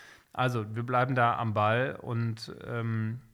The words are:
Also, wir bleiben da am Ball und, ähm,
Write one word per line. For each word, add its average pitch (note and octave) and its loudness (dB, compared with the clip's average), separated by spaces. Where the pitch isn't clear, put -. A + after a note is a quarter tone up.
Also, A2+ 0
wir A#2 -4
bleiben B2+ 2
da A#2+ 4
am A2+ 0
Ball A2 2
und, A#2 -4
ähm, A2+ -2